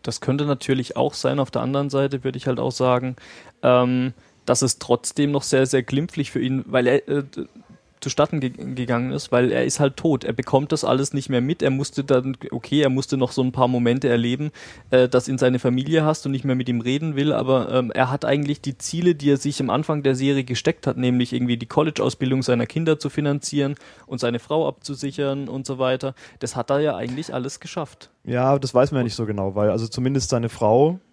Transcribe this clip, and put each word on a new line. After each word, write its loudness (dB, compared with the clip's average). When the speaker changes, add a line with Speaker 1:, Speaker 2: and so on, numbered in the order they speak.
Speaker 1:
Das -6
könnte 0
natürlich -2
auch 0
sein. 0
Auf -2
der -2
anderen -2
Seite -2
würde -4
ich -8
halt -2
auch -2
sagen, 0
ähm, 4
dass 2
es 0
trotzdem 0
noch 0
sehr, 2
sehr 2
glimpflich -4
für -2
ihn, -2
weil 2
er, 2
äh, -2
zustatten 0
ge-, -2
gegangen -2
ist, -4
weil 4
er 2
ist -2
halt 2
tot. 0
Er -4
bekommt 0
das -2
alles 0
nicht -6
mehr 2
mit. -2
Er 4
musste -2
dann, 2
okay, 0
er 4
musste -2
noch 0
so 0
ein 0
paar 2
Momente 2
erleben, 0
äh, 6
dass 2
ihn -2
seine 2
Familie 2
hasst 0
und -2
nicht -4
mehr 2
mit -2
ihm 0
reden -2
will, 2
aber, 2
ähm, 0
er 2
hat -4
eigentlich 0
die -6
Ziele, 0
die 0
er 6
sich -4
am -2
Anfang 0
der 2
Serie 0
gesteckt -2
hat, 0
nämlich 2
irgendwie 0
die -8
College-Ausbildung 0
seiner 0
Kinder 0
zu -6
finanzieren -2
und -8
seine 0
Frau -2
abzusichern -6
und -8
so -6
weiter, -2
das -6
hat -4
er 2
ja 0
eigentlich -8
alles -6
geschafft. -12
Speaker 2:
Ja, 2
das -4
weiß 4
man 0
ja 0
nicht -4
so -4
genau, -2
weil 2
also -2
zumindest -2
seine 0
Frau 4